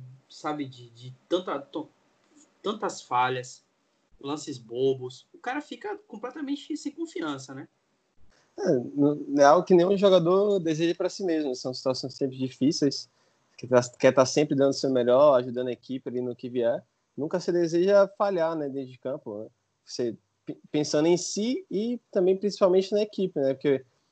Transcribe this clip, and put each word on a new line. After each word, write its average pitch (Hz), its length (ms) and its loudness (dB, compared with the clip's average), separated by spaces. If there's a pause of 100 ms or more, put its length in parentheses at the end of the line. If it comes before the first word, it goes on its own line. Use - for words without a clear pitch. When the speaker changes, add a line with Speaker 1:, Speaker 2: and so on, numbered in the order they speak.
(280)
Speaker 1:
sabe, 151 380 -8
de, 123 240 -20
de 123 220 -20 (160)
tanta, 175 300 -4
to-, 147 300 -12 (760)
tantas 214 400 -6
falhas, 127 600 -4 (560)
lances 147 360 -8
bobos? 127 800 -4
O - 40 -20
cara 262 220 -6
fica 403 460 -12
completamente 277 720 -10
sem 285 160 -8
confiança, 151 600 -8
né? 143 120 -14 (920)
Speaker 2:
É, 392 120 -2 (240)
não, 143 240 2 (200)
é 143 60 8
algo 165 220 6
que 190 80 4
nenhum 180 220 4
jogador 190 640 4
deseja 165 340 -2
pra 180 140 -4
si 196 160 -8
mesmo. 156 320 -2
São 131 180 -8
situações 131 400 -4
sempre 131 220 -4
difíceis, 131 760 -2 (480)
que - 80 -14
tá, 123 140 6 (180)
quer 131 140 6
tá 131 120 6
sempre 147 300 0
dando 139 160 4
o 135 40 0
seu 135 160 -2
melhor, 131 480 6
ajudando 123 300 -4
a 123 40 -4
equipe 127 360 -10
ali 123 120 -6
no 123 160 -6
que 131 120 -12
vier. 120 340 -2 (340)
Nunca 156 220 -4
se 175 140 -4
deseja 175 560 4 (100)
falhar, 170 380 0
né, 147 120 -4
dentro 135 220 -8
de 127 80 -20
campo, 127 400 -10
né? 110 80 -12 (380)
Você 117 320 -6 (300)
pe-, - 120 -12 (120)
pensando 151 360 0
em 175 100 4
si 233 540 -4
e 233 300 -4 (100)
também 190 260 2
principalmente 190 560 2
na 208 100 2
equipe, 196 360 -4
né? 135 160 0
Porque 135 300 0 (280)